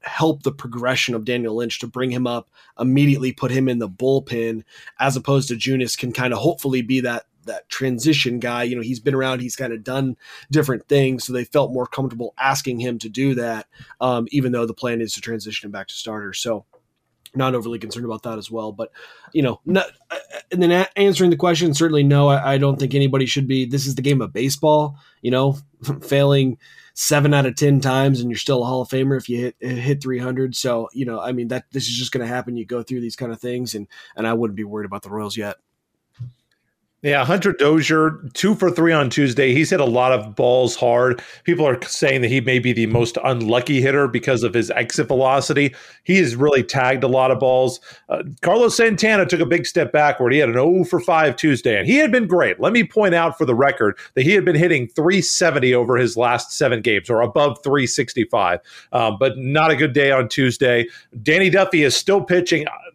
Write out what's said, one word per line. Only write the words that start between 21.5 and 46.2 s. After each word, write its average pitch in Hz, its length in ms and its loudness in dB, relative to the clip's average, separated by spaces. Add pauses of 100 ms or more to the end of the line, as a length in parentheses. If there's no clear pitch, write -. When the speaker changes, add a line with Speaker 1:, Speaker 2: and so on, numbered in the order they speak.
Speaker 1:
certainly 151 300 2
no, 143 240 6
I, 139 240 2
I 139 60 2
don't 139 200 2
think 135 160 -4
anybody 139 320 2
should 135 220 -2
be. 131 160 0
This 135 240 -4
is 139 80 -4
the 135 60 -6
game 139 180 2
of 104 120 -6
baseball, 143 640 0 (240)
you 120 120 -2
know, 135 260 2 (220)
<laughs> 139 220 -8
failing 139 560 2 (360)
seven 147 400 2
out 139 100 4
of 123 120 -2
ten 143 240 4
times 135 400 2
and 120 100 -4
you're 110 80 -6
still 131 240 0
a 117 40 -2
Hall 127 160 -2
of 120 60 -8
Famer 131 280 0
if - 120 -8
you 120 100 -4
hit, 123 200 -6
hit 127 420 -4
three 131 200 -6
hundred. 127 340 -4
So, 117 380 -4
you 135 120 -6
know, 117 140 -8
I 113 140 -6
mean, 120 160 -6
that 127 240 -6
this 135 160 -6
is 120 100 -6
just 123 140 -6
gonna 123 120 -4
happen. 120 320 -8
You 113 80 -8
go 117 200 -8
through 127 160 -8
these 117 160 -8
kind 123 160 -8
of 110 80 -12
things, 123 340 -6
and, 104 140 -10 (260)
and 107 140 -4
I 113 40 -2
wouldn't 113 240 -2
be 107 60 -8
worried 104 240 -10
about 101 160 -10
the 98 80 -18
Royals 104 260 -8
yet. 104 200 -8 (1500)
Speaker 2:
Yeah, 143 200 2
Hunter 180 300 0
Dozier, 156 640 2 (140)
two 208 220 2
for 185 160 2
three 170 200 2
on 143 200 2
Tuesday. 135 420 2
He's 151 160 2
hit 185 100 2
a 143 60 4
lot 123 280 2
of 110 220 -2
balls 123 400 2
hard. 123 480 2 (200)
People 156 240 2
are 123 160 2
saying 135 400 0
that 117 60 0
he 131 120 2
may 127 180 2
be 120 140 0
the 113 140 2
most 113 360 0
unlucky 123 600 0
hitter 139 260 2
because 123 340 0
of 107 120 -2
his 113 160 0
exit 120 380 -2
velocity. 135 680 0 (300)
He 180 120 2
has 147 180 2